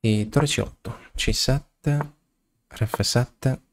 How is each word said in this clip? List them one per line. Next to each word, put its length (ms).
E 280
torre 180
C 120
otto, 400
C 180
sette, 800
re 200
F 160
sette. 600